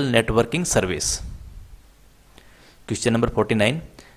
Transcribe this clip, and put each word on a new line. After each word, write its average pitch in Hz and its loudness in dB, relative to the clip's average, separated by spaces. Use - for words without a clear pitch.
नेटवर्किंग 117 2
सर्विस। 92 0
क्वेश्चन 117 0
नंबर 117 2
फ़ोर्टी 110 0
नाइन, 117 2